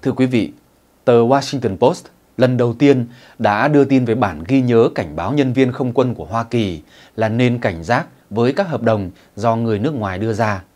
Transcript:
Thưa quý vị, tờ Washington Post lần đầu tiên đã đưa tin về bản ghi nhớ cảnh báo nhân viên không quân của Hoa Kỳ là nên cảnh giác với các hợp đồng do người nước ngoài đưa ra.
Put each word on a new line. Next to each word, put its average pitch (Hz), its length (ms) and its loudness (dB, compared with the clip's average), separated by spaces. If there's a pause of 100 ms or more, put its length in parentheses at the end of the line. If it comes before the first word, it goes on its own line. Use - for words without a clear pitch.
Thưa 131 100 -2
quý 131 140 2
vị, 110 260 0 (520)
tờ 117 200 6
Washington 127 520 -2
Post 151 300 0 (300)
lần 127 200 2
đầu 120 180 0
tiên 131 320 2 (320)
đã 110 300 0
đưa 143 160 4
tin 135 200 2
về 113 100 0
bản 95 340 -4
ghi 135 120 2
nhớ 120 340 4
cảnh 78 220 -6
báo 90 160 -4
nhân 139 200 0
viên 127 200 2
không 127 200 -4
quân 123 220 0
của - 100 -12
Hoa 113 200 -6
Kỳ 104 360 -4 (360)
là 110 120 0
nên 120 300 0
cảnh 87 260 -4
giác 123 220 -2 (240)
với 117 220 0
các 196 160 -2
hợp 127 140 -6
đồng 107 280 0 (260)
do 113 200 0
người 113 220 -2
nước 143 160 -2
ngoài 98 240 -6
đưa 113 140 -4
ra. 104 320 -2 (120)